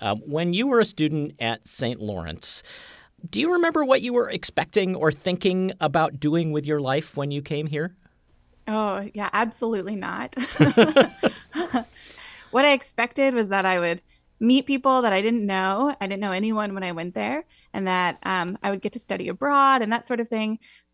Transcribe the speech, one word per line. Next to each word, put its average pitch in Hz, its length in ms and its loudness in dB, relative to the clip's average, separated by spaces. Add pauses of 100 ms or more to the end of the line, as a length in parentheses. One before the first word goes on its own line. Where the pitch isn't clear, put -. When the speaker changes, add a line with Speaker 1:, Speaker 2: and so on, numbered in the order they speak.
Speaker 1:
Uh, 104 140 0
when 151 360 -2
you 208 140 0
were 254 120 4
a 220 60 6
student 151 560 0
at 113 260 -4
Saint 123 340 -4
Lawrence, 87 640 -6 (640)
do - 100 -6
you 320 140 2
remember 330 320 2
what 262 160 4
you 240 140 -4
were 240 160 2
expecting 185 640 -2
or 156 180 2
thinking 185 640 0
about 156 400 0
doing 156 340 0
with 151 120 -2
your 147 160 -2
life 139 380 -2
when 143 120 -4
you 143 120 -6
came 151 240 -6
here? 156 280 -4 (720)
Speaker 2:
Oh, 208 460 -2
yeah, 208 220 -4
absolutely 220 600 -2
not. 196 400 -6 (240)
<laughs> 294 560 6 (1400)
What 262 140 4
I 285 80 8
expected 262 600 0
was 220 140 0
that 190 180 2
I 185 120 4
would 175 220 0 (420)
meet 262 220 6
people 262 380 2
that 226 100 4
I 190 80 4
didn't 226 240 2
know. 196 560 0
I 196 60 -4
didn't 196 160 -4
know 202 100 -2
anyone 214 400 -2
when 190 100 -6
I 180 100 -4
went 170 200 -6
there, 240 320 -4 (300)
and 190 120 -2
that, 180 360 0
um, 185 400 -2
I 202 80 -2
would 196 100 -4
get - 140 -6
to - 40 -8
study 190 300 -6
abroad 269 540 2
and 214 100 -2
that 233 140 -4
sort 240 140 -4
of 226 80 -4
thing. 220 300 -2 (360)